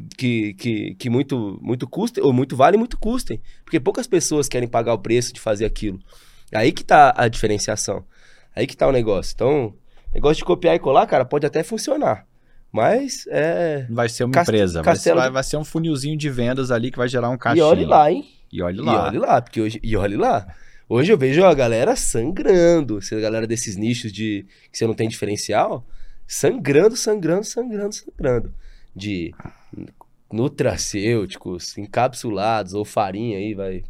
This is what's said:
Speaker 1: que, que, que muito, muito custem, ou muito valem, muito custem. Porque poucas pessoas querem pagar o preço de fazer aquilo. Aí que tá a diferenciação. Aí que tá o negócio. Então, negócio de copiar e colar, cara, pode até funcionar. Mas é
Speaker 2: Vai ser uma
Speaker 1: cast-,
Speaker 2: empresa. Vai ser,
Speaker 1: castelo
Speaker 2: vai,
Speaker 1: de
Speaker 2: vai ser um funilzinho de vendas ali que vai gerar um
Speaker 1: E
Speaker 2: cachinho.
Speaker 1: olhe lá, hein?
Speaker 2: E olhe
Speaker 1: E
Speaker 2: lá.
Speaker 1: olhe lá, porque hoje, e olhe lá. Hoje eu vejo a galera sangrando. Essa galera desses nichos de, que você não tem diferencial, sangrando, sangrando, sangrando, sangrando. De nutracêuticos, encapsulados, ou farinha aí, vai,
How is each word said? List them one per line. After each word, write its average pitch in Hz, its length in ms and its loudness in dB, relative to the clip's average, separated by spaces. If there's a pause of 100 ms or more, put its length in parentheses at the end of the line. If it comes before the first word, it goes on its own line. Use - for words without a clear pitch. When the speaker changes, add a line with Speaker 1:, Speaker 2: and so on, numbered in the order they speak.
(160)
Speaker 1:
que, 110 380 -2
que, 104 400 -4
que 117 160 -6
muito, 120 500 -2
muito 123 260 -4
custem, - 380 -4
ou 135 80 6
muito 127 240 0
valem, 160 220 6
muito 233 200 -2
custem. 214 440 -4 (200)
Porque - 160 -2
poucas 208 280 -4
pessoas 151 420 0
querem 123 180 -2
pagar 117 280 0
o 107 40 -4
preço 117 360 -2
de - 60 -18
fazer 107 260 -2
aquilo. 98 340 -4 (540)
Aí 110 160 4
que - 140 -6
tá 143 320 8
a 120 100 4
diferenciação. 104 800 -2 (500)
Aí 135 140 -2
que - 80 -12
tá 147 100 2
o 139 60 4
negócio. 107 420 0
Então, 123 400 0 (400)
negócio 151 220 4
de - 80 -8
copiar 175 320 2
e - 20 2
colar, 160 280 4
cara, 131 180 2
pode 143 200 -2
até 151 200 -2
funcionar. 226 600 -2 (460)
Mas 202 580 0
é 151 640 -2
Speaker 2:
Vai 117 180 -2
ser 117 140 -4
uma 123 100 0
Speaker 1:
cast-, 170 180 2
Speaker 2:
empresa. 107 300 2
Vai 165 140 4
ser, - 40 -4
Speaker 1:
castelo 165 200 4
Speaker 2:
vai, 127 100 2
Speaker 1:
de 131 60 -6
Speaker 2:
vai 131 80 0
ser - 140 -4
um 151 80 -4
funilzinho 156 520 -4
de 147 140 -4
vendas 123 400 -2
ali 120 220 -2
que - 60 -12
vai 123 100 0
gerar 120 220 -2
um 127 40 -2
Speaker 1:
E 123 40 -8
Speaker 2:
cachinho. 120 280 4
Speaker 1:
olhe 175 180 4
lá, 156 260 6
hein? 277 180 -4 (240)
Speaker 2:
E 92 100 -6
olhe 90 160 -4
Speaker 1:
E - 20 -8
Speaker 2:
lá. 101 280 0
Speaker 1:
olhe 110 100 -4
lá, 123 240 4
porque 117 180 -6
hoje, 110 220 -2
e 110 140 -2
olhe 101 200 0
lá. 160 300 0 (420)
Hoje 139 240 4
eu 190 60 4
vejo 135 260 4
a 180 80 8
galera 120 440 2
sangrando. 151 1040 2
Essa 107 200 -6
galera 110 260 -2
desses 113 320 -6
nichos 113 360 -4
de, 101 340 -6 (240)
que - 80 -12
você 113 80 0
não 110 80 0
tem 113 140 -2
diferencial, 113 760 -2 (440)
sangrando, 185 680 4
sangrando, 202 480 0
sangrando, 214 480 -6
sangrando. - 640 -4 (400)
De 95 400 -6 (960)
nutracêuticos, 104 1400 -4
encapsulados, 107 960 -2
ou 104 120 -4
farinha 101 540 -4
aí, 107 140 -6
vai, 95 380 -8